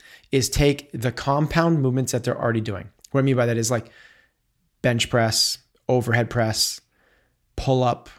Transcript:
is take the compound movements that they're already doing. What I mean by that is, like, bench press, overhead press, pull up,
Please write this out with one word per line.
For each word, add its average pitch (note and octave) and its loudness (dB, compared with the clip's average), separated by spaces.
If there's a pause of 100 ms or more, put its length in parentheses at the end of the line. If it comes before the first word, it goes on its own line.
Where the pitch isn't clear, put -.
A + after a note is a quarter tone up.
(320)
is C3+ 0
take C#3+ 0
the A#2+ -2
compound D#3 0
movements B2+ 0
that A#2+ -2
they're - -4
already A2+ 0
doing. G#2 -8 (220)
What C#3 0
I C3 2
mean C3+ 2
by A#2+ 2
that A#2 0
is, A2+ -2
like, A#2 -4 (880)
bench A#2+ 0
press, - 0 (280)
overhead A#2+ 2
press, - -2 (720)
pull C3 0
up, A#2+ -2